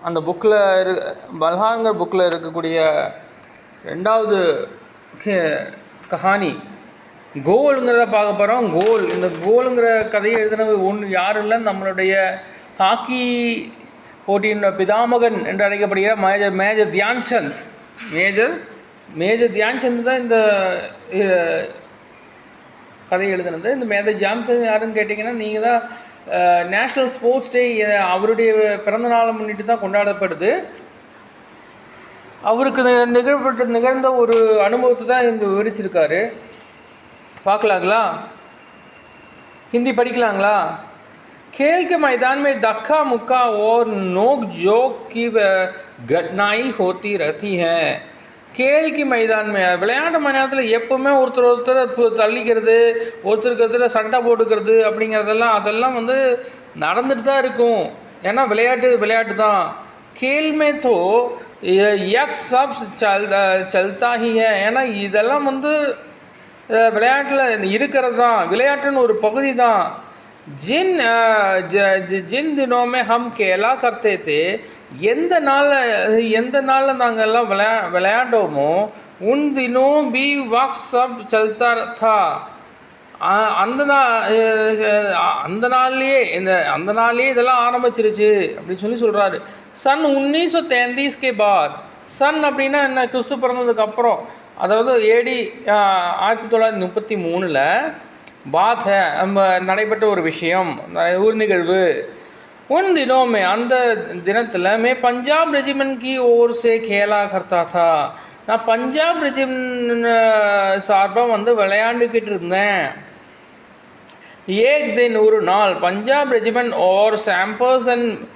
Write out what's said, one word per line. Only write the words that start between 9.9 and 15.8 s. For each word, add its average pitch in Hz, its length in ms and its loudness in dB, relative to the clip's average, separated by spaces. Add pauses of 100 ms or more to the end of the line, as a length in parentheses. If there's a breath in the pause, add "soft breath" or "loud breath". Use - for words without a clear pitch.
கதையை 214 320 0
எழுதினது 214 360 0
ஒண்ணு 196 300 -2
யாரும் 202 420 -2
இல்ல, 220 220 0
நம்மளுடைய 190 680 -2 (400 loud breath)
ஹாக்கி 240 960 -2 (520 loud breath)
போட்டியின் 202 380 0
பிதாமகன் 196 840 0
என்று 196 240 0
அழைக்கப்படுகிற 202 460 0